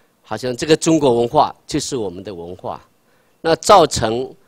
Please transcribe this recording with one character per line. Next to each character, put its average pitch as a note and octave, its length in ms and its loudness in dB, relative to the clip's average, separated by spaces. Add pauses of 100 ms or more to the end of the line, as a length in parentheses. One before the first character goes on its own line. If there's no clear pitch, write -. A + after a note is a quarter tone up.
(220)
好 - 140 -10
像 B2+ 200 -6
这 - 80 -10
个 D3+ 120 4
中 D#3+ 240 2
国 C3 160 4
文 A#2+ 120 0
化 C3+ 260 0 (120)
就 D3+ 140 -6
是 - 160 -8
我 G#2+ 120 -6
们 F2+ 140 -14
的 G2+ 100 -14
文 F2 220 -14
化， F#2+ 260 -12 (600)
那 E3 160 0
造 G3 280 6
成 A#2+ 480 -4 (160)